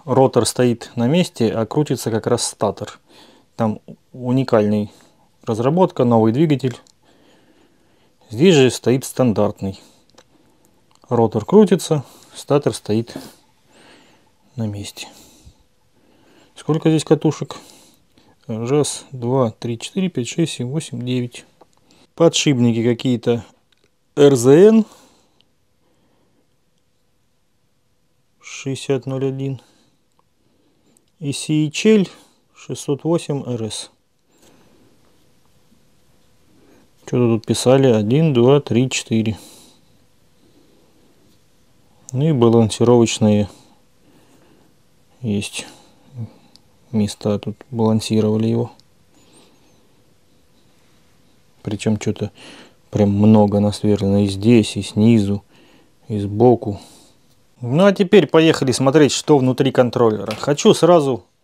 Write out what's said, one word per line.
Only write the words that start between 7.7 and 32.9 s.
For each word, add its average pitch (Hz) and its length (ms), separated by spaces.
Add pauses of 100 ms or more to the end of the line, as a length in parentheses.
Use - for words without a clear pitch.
Здесь 156 240
же 131 160
стоит 123 360
стандартный. 101 760 (1300)
Ротор 113 360
крутится, 180 600 (300)
статор 143 400
стоит 113 420 (1400)
на 113 100
месте. 101 420 (1500)
Сколько 160 340
здесь 156 140
катушек? - 540 (880)
Раз, 120 640
два, 123 400
три, 120 260
четыре, 190 320
пять, 123 180
шесть, 165 260
семь, 123 140
восемь, 127 380
девять. 123 400 (680)
Подшипники 120 680
какие-то 120 600 (680)
Р 143 200
З 143 340
Н 220 160 (3500)
шестьдесят - 680
ноль 135 220
один 135 340 (1600)
и 143 120
Си 156 340
Эйч - 200
Эль 214 240 (460)
шестьсот - 480